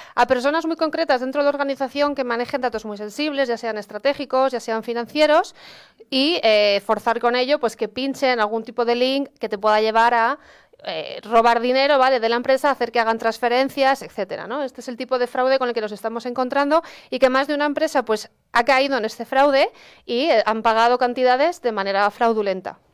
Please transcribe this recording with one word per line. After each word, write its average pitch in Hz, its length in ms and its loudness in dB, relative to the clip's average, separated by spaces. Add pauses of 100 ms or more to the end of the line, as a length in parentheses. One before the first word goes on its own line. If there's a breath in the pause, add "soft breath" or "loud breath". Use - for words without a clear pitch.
(140 loud breath)
a 240 140 2
personas 285 400 0
muy 320 80 -4
concretas 311 460 0
dentro 269 200 -4
de 285 40 2
la 285 40 2
organización 277 640 -2
que 269 100 -4
manejen 240 380 -4
datos 220 240 -4
muy 208 120 -10
sensibles, 269 500 -4
ya 233 100 -2
sean 220 220 -6
estratégicos, 262 720 -2
ya 240 80 -4
sean 220 240 -4
financieros, 240 480 0 (800 loud breath)
y, 269 340 0
eh, 208 420 4
forzar 226 360 0
con 240 160 0
ello, 262 200 0
pues, 247 200 -2
que 214 100 -4
pinchen 254 540 -2
algún 220 240 -2
tipo 240 180 -4
de 240 120 0
link 262 340 0 (100)
que 226 80 -6
te 208 100 -6
pueda 214 220 2
llevar 226 340 2
a, 233 260 0 (440 soft breath)
eh, 160 400 -10
robar 233 380 4
dinero, 269 360 2
¿vale?, 262 220 4
de 220 80 -2
la 233 80 0
empresa, 262 340 0
hacer 240 220 -2
que 240 80 0
hagan 226 180 2
transferencias, 262 840 0
etcétera, 190 440 -8
¿no? 254 160 -8
Este 254 200 -10
es - 80 -14
el 233 80 -10
tipo 254 220 -2
de 247 80 -2
fraude 262 300 0
con 247 120 -2
el 233 40 -4
que 233 60 -4
nos 214 140 -6
estamos 226 320 -8
encontrando 277 560 0 (280 loud breath)
y 254 100 -4
que 262 100 6
más 269 180 0
de 302 60 -2
una 294 120 0
empresa, 294 380 0
pues, 220 260 -4 (220)
ha 233 140 2
caído 269 320 2
en 214 80 -2
este 214 180 -8
fraude 277 480 2 (340 loud breath)
y, 247 200 -2
eh, 233 200 4
han 220 180 -2
pagado 233 340 4
cantidades 254 640 0
de 240 100 -2
manera 196 400 0
fraudulenta. 202 680 -2 (140)